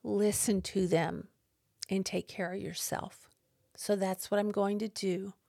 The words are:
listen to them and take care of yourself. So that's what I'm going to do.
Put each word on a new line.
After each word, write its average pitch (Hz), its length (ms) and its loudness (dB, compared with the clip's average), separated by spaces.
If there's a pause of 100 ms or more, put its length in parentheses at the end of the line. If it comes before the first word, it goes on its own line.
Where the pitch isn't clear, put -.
listen 208 560 2
to 190 260 0
them 165 420 0 (600)
and 190 160 0
take - 240 -4
care 180 240 -6
of 196 80 -6
yourself. - 680 -6 (460)
So 208 200 0
that's 190 340 -2
what 208 80 2
I'm 208 140 0
going 202 260 2
to 214 100 -2
do. 190 460 -2 (140)